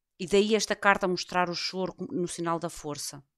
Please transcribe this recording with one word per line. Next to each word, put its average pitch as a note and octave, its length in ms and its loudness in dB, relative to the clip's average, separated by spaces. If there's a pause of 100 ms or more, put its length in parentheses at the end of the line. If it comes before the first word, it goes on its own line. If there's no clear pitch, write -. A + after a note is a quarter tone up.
(180)
E F#3+ 80 -6
daí G#3 280 4
esta G#3 220 2
carta G3 320 4
mostrar F3+ 420 0
o F3 40 -4
choro F#3 400 -4
como - 180 -10
no E3+ 160 -2
sinal E3+ 300 -4
da E3 120 -6
força. C#3+ 540 -10 (140)